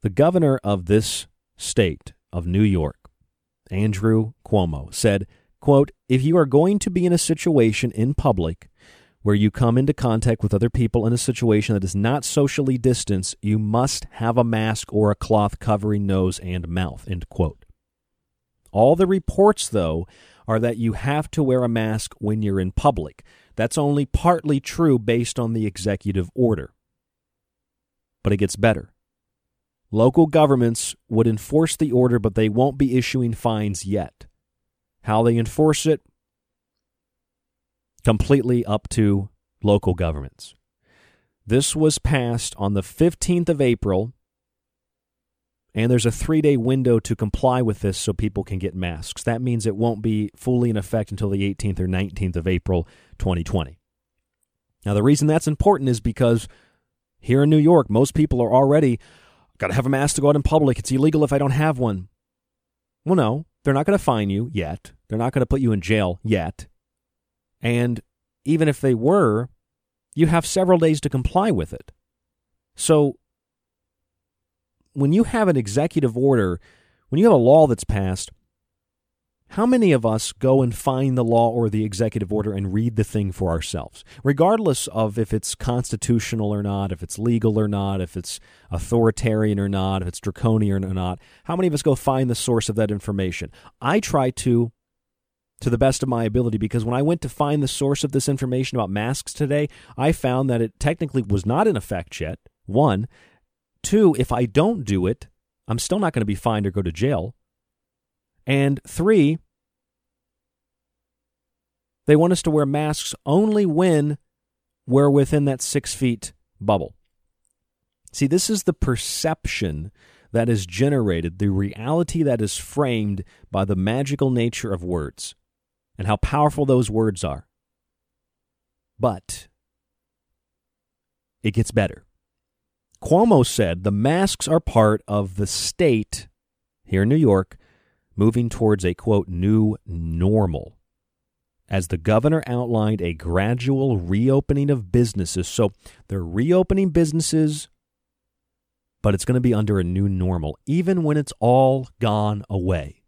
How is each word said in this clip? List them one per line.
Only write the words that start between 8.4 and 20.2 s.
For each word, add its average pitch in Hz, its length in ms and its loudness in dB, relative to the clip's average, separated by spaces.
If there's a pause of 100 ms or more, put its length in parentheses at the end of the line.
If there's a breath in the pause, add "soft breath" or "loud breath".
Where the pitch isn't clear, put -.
where 104 100 2
you 104 160 4
come 117 260 2
into 135 180 2
contact 113 500 0
with 104 100 0
other 104 160 2
people 117 380 0
in 113 60 2
a 120 40 0
situation 110 560 0
that 98 100 0
is 92 120 -6
not 117 280 0
socially 139 540 0
distanced, 113 640 -2
you 107 160 0
must 110 540 -2
have 117 260 -2
a 123 60 2
mask 110 500 -2
or 104 160 2
a 101 60 0
cloth 104 420 0
covering 104 480 -2
nose 95 340 0
and 90 280 -8
mouth," 85 420 -6
end 87 200 -8
quote. - 360 -4 (1040)
All 123 240 4
the 185 120 2
reports, 196 600 2
though, 85 380 -2 (420 soft breath)